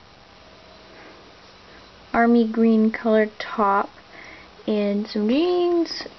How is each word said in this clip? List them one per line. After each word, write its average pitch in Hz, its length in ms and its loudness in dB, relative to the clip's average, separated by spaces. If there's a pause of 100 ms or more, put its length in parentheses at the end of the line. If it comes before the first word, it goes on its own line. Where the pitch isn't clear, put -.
(2250)
army 233 360 4
green 220 400 2
colored 220 480 0
top 202 520 -2 (760)
and 208 420 -2
some 208 200 -4
jeans 349 800 -2 (120)